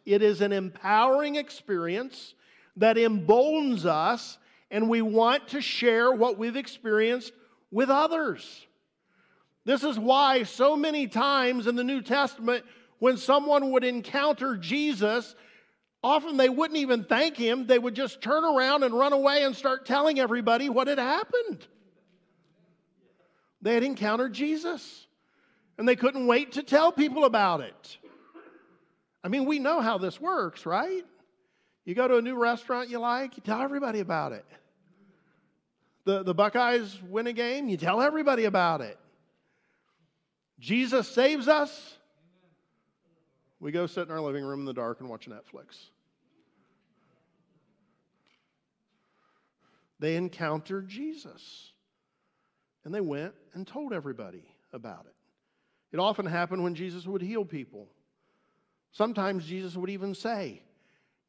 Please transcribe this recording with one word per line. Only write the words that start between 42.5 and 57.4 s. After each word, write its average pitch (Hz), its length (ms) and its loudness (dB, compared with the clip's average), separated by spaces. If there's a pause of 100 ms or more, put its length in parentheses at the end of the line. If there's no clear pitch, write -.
We 147 120 -10
go 170 140 -2
sit 170 220 -6
in 160 40 -14
our 160 80 -8
living 143 240 -6
room 139 180 -8
in 139 40 -10
the 135 80 -10
dark 120 260 -8
and 131 100 -14
watch 113 200 -16
Netflix. - 480 -20 (4000)
They 156 160 -2
encountered 170 720 -6
Jesus, 277 840 -16 (1120)
and 156 100 -12
they 208 80 -4
went 156 340 -8 (180)
and 185 140 -14
told 277 260 -12
everybody 113 500 -12 (300)
about 113 320 -18
it. - 80 -20 (800)
It 156 60 -6
often 202 260 -2
happened 175 380 -4
when 175 120 -4
Jesus 175 320 -12
would 190 140 -6
heal 208 240 -6